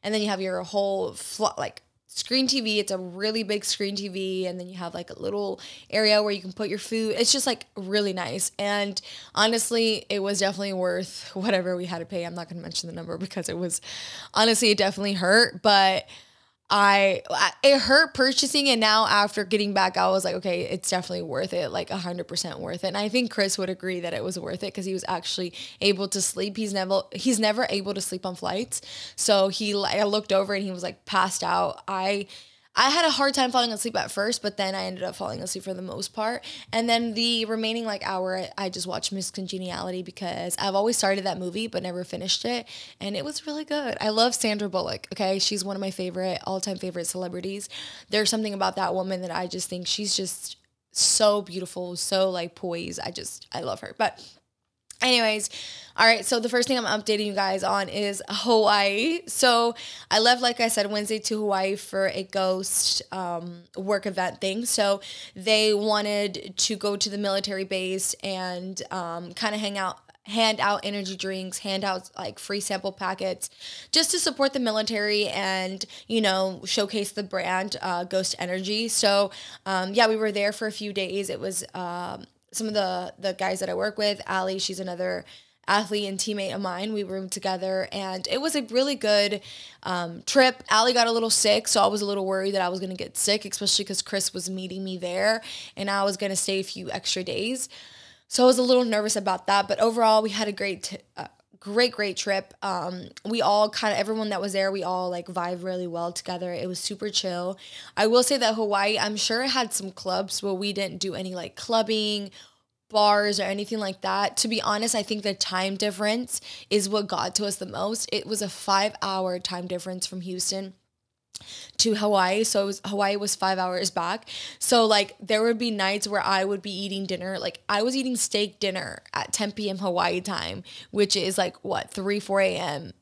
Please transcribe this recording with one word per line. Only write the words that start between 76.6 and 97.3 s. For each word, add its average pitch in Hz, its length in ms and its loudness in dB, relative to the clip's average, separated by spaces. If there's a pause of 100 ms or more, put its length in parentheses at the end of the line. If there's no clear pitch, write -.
showcase 202 480 -2
the 208 100 -6
brand, 185 600 -2
uh, 180 220 -2
Ghost 190 340 -2
Energy. 190 500 -2
So, 202 420 4 (360)
um, 190 260 0
yeah, 226 160 8
we 220 80 4
were 214 160 0
there 202 200 0
for 220 140 -6
a 214 60 -4
few 208 200 -8
days. 190 360 -2
It - 100 -6
was, 185 240 -4 (120)
um, 180 500 -6 (280)
some 220 160 -4
of 208 60 -4
the, 180 440 0
the 190 140 -4
guys 190 280 -2
that 190 80 -4
I 180 60 -4
work 208 240 -2
with, 208 280 0
Allie, 190 340 -2
she's 185 180 -4
another 180 460 -4 (420)
athlete 208 420 0
and 190 120 -6
teammate 202 340 -4
of 196 60 -4
mine. 190 320 -4
We 208 100 -2
roomed 190 300 -6
together, 190 580 -2
and 190 400 -6
it 262 100 0
was 311 140 0
a 285 100 0
really 262 300 2
good, 208 460 4 (420)
um, 175 420 -4
trip. 254 460 6
Allie 233 220 6
got 233 160 4
a - 20 2
little 226 200 2
sick, 214 360 4
so 208 160 4
I 196 60 6
was 202 120 0
a 202 60 -2
little 196 200 -2
worried 190 280 0
that 190 80 2
I 175 60 0
was 180 100 -4
gonna 185 160 -6
get - 220 -8
sick, 208 280 2
especially 196 420 0
'cause 190 160 -4
Chris - 300 -2
was 180 160 -6
meeting 190 360 -6
me 185 140 -6
there, 196 440 2 (320)
and 196 160 -4
I 196 140 2
was 196 120 0
gonna 196 200 -2
stay 190 240 0
a - 20 -4
few 190 300 -8
extra 185 320 -4
days. 233 440 -4 (600)